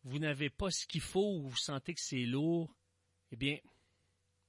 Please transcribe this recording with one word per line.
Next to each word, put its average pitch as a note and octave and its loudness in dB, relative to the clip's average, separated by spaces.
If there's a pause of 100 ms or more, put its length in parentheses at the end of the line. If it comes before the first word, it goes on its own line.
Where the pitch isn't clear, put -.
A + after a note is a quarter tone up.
vous C3 -4
n'avez D3 0
pas G3 -2
ce - -2
qu'il D#3+ -2
faut G3 0
ou C#3 -4
vous B2 -4
sentez D3 -2
que - -6
c'est B2+ 0
lourd, D#3+ 2 (560)
eh B2+ -10
bien, C#3 0 (920)